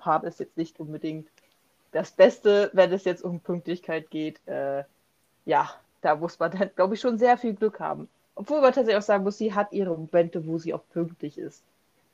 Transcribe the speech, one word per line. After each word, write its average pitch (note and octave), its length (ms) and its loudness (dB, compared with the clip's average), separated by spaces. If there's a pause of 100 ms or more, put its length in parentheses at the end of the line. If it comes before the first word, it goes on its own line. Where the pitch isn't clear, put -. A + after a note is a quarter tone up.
Bahn D#3 220 0
ist - 140 -10
jetzt - 180 -12
nicht E3 220 -8
unbedingt D#3 500 -10 (640)
das D#3 200 -4
Beste, G3+ 640 4
wenn F#3 200 4
es F#3+ 120 -4
jetzt F3 180 -2
um F3 160 -6
Pünktlichkeit E3+ 720 -8
geht. D#3 360 -8
Äh, C#3 360 -6 (600)
ja, C#3 240 2 (320)
da D3+ 140 2
muss E3 240 -6
man E3+ 120 -2
dann, F#3+ 240 -2
glaub F#3 180 2
ich, G#3 60 -4
schon A#3+ 200 -2
sehr A#3+ 180 4
viel A#3 160 -4
Glück G#3 260 -2
haben. D#3 300 -8 (260)
Obwohl D4 260 -4
man B3+ 120 8
tatsächlich A3+ 240 2
auch G#3+ 100 0
sagen G3+ 160 2
muss, G3+ 140 -2
sie G#3+ 180 -2
hat G#3 180 -2
ihre F#3 240 -2
Momente, E3+ 500 0
wo D#3+ 120 -4
sie D#3+ 140 -6
auch - 100 -8 (100)
pünktlich E3 460 -6
ist. - 240 -14 (500)